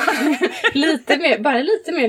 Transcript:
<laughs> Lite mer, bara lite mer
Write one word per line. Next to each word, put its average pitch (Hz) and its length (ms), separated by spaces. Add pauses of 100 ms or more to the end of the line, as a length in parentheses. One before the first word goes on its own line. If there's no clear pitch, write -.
(340)
<laughs> - 400
Lite 285 440
mer, 285 200
bara 247 200
lite 339 340
mer 269 160